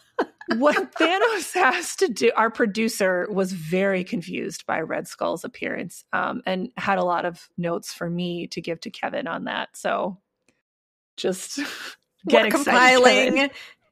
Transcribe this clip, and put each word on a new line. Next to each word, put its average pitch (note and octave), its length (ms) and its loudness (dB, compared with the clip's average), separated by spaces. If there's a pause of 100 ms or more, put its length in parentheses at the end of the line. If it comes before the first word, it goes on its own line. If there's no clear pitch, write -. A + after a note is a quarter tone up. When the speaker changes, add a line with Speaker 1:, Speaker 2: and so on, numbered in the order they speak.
(580)
Speaker 1:
what D4 380 2
Thanos G4 580 2
has F4 440 2
to G4 120 4
do, A#3 260 2
our A3+ 140 4
producer G#3 840 0
was F#3+ 220 -2
very F#3 500 -2
confused - 600 -8
by - 160 -2
Red D#3+ 260 -6
Skull's E3+ 360 -4
appearance, - 680 -8
um, - 340 -2
and F#3 320 -4
had F#3+ 200 0
a F3+ 60 0
lot F3 220 0
of F3 220 -8 (100)
notes E3+ 360 -4
for F3 160 -8
me F3 380 -6
to - 140 -10
give E3 200 -6
to A3+ 80 -12
Kevin - 380 -6
on E3 180 -6
that. - 300 -6
So G3 440 -4 (1000)
just - 400 -4
<laughs> - 720 -12
get A3+ 160 6
Speaker 2:
We're A3 40 2
Speaker 1:
excited, C#4+ 180 2
Speaker 2:
compiling. B3+ 720 6
Speaker 1:
Kevin. C#4 160 2 (400)